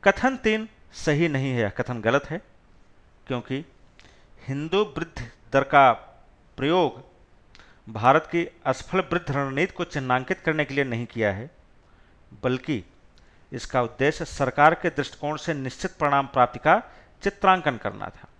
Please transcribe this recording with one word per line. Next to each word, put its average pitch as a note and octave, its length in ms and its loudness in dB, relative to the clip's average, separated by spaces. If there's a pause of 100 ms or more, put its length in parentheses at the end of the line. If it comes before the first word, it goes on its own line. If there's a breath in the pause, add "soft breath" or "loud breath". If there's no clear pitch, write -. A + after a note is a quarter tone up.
कथन B3 340 2
तीन A3 320 -2 (240)
सही D#3 340 0
नहीं C3+ 240 -2
है, A2+ 260 0
कथन B2 240 -6
गलत B2 240 2
है, E3 160 -10 (880)
क्योंकि C3 380 -6 (840 soft breath)
हिंदू D#3+ 360 -2 (140)
वृद्धि D#3+ 260 -10 (300)
दर C3+ 100 4
का C3+ 280 6 (680)
प्रयोग D#3 460 0 (880 soft breath)
भारत B2 360 4
की E3+ 220 -2 (180)
असफल C#3+ 340 -2
वृद्धि E3+ 340 -4
रणनीति C#3 400 -2
को F3+ 100 -6
चिन्हांकित C3 560 -2
करने D#3 260 -2
के C3+ 80 -12
लिए C#3+ 100 0
नहीं A#2+ 220 -4
किया G#2+ 280 -2
है, A2 180 -10 (920 soft breath)
बल्कि B2+ 400 -2 (720 soft breath)
इसका B2 280 -2
उद्देश्य C3+ 440 0
सरकार D3 480 4
के E3+ 160 -2
दृष्टिकोण D3 480 -6
से E3 160 -6
निश्चित C3+ 380 -6
परिणाम C#3 360 0
प्राप्ति B2 320 2
का F#3 240 4 (400 loud breath)
चित्रांकन F3+ 540 2
करना G2+ 320 -8
था। - 180 -20 (120)